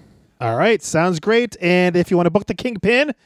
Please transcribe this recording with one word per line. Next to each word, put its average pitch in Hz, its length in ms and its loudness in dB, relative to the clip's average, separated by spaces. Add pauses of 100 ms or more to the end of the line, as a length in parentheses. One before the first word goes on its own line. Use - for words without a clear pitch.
(400)
All 117 160 -2
right, 202 260 2
sounds 170 360 -2
great. 226 420 -2
And 180 360 2
if 175 140 0
you 185 60 2
wanna 175 140 2
book 202 160 0
the 220 80 -4
Kingpin, 240 580 -2 (140)